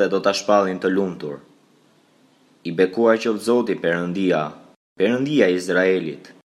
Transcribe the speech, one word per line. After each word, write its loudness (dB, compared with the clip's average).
dhe 2
do 0
ta 0
shpallin 2
të 2
lumtur. -6
I -8
bekuar 2
qoftë -4
Zoti 0
Perëndia, -2
Perëndia 2
e 2
Izraelit. -2